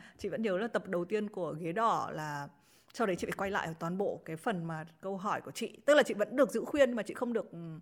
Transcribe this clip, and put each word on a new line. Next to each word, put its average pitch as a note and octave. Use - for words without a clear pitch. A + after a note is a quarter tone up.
chị G3+
vẫn F3
nhớ F#3+
là A3+
tập G#3
đầu F3
tiên G#3
của D#3+
Ghế E3+
Đỏ G3
là D3
sau A#3
đấy F#3
chị A3
phải -
quay G3
lại G3
toàn E3+
bộ D#3
cái D#3+
phần E3+
mà D#3+
câu F#3+
hỏi F#3
của -
chị. -
Tức C#4+
là D4
chị G#3+
vẫn G3+
được C4+
giữ A3
khuyên C4
mà A3+
chị -
không A#3+
được, A3